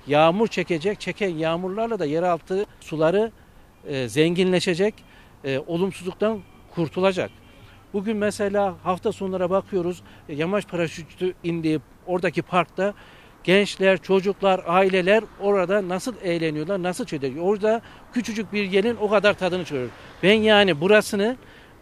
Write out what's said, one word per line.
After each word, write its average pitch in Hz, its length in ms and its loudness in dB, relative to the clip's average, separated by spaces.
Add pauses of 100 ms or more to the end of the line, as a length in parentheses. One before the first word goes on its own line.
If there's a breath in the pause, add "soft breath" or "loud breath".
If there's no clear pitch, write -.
yağmur 165 400 4
çekecek, 180 540 -2
çeken 190 280 -4
yağmurlarla 185 680 -4
da 175 60 -4
yeraltı 170 600 -2 (140)
suları, 175 520 0 (560 soft breath)
e, 131 200 -4
zenginleşecek, 180 840 2 (500 soft breath)
e, 135 140 -2
olumsuzluktan 185 840 -4 (340)
kurtulacak. 170 560 0 (600 soft breath)
Bugün 208 240 -2
mesela 202 640 0
hafta 180 300 -2
sonlara 185 380 -4
bakıyoruz, 180 520 -2 (260 loud breath)
e, 160 60 -12
yamaç 180 340 -2
paraşütü 175 680 -6 (100)
indiği 160 360 -2 (260)
oradaki 180 360 -2
parkta 196 520 -2 (500 loud breath)
gençler, 190 580 2
çocuklar, 190 640 0
aileler 190 580 4 (160)
orada 196 480 0
nasıl 190 340 -4
eğleniyorlar, 170 600 -2
nasıl 180 240 -4
şey 160 100 -6
ediyor. 139 280 -4
Orada 214 360 0 (320 loud breath)
küçücük 214 400 -6
bir 202 180 -2
yerin 208 300 2
o 208 100 -2
kadar 202 240 4
tadını 180 300 -4
çıkarıyor. 127 260 -6 (320 loud breath)
Ben 214 200 4
yani 202 380 4
burasını 208 560 2 (460 loud breath)